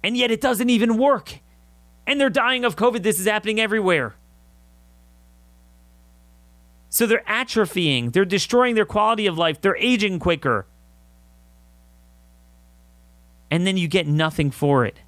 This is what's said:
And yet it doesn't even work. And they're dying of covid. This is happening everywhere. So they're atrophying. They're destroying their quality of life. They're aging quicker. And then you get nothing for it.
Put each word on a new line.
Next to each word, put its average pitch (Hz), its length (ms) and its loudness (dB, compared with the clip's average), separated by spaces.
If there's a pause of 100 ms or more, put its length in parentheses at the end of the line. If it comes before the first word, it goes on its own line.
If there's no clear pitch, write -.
And 220 120 -2
yet 247 140 0
it 226 100 -2
doesn't 247 300 0
even 226 280 2
work. 262 420 -2 (640)
And 277 140 -2
they're 269 100 4
dying 247 340 0
of 202 120 -2
covid. 233 260 0
This 214 160 0
is 185 80 -4
happening 214 320 -2
everywhere. 185 560 0 (2750)
So 233 160 2
they're 220 220 0
atrophying. 175 840 0
They're 190 120 2
destroying 240 500 0
their 214 100 2
quality 214 420 0
of 165 120 -2
life. 165 220 0
They're 190 160 0
aging 214 420 0
quicker. 143 480 -2 (2750)
And 170 160 2
then 190 100 0
you 175 120 0
get 165 180 0
nothing 151 440 0
for 139 340 0
it. - 240 -6